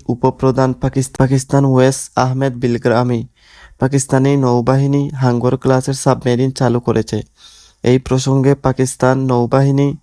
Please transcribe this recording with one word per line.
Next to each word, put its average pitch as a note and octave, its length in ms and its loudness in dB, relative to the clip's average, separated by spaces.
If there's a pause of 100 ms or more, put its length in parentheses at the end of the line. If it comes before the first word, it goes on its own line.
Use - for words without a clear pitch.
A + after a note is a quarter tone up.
উপপ্রধান B2+ 640 0
পাকিস-, C3+ 440 -4
পাকিস্তান C3+ 480 0
ওয়েস C3 320 4 (180)
আহমেদ C3 400 -2
বিলগ্রামি। A#2+ 680 0 (580)
পাকিস্তানি C3+ 580 0
নৌবাহিনী C3+ 680 0 (180)
হাঙ্গর B2+ 360 0
ক্লাসের C3 360 0
সাবমেরিন C3 580 0
চালু A#2+ 280 0
করেছে। A2+ 380 -2 (640)
এই B2 160 4
প্রসঙ্গে C3 560 0
পাকিস্তান C3 600 0 (160)
নৌবাহিনী C3+ 560 2 (160)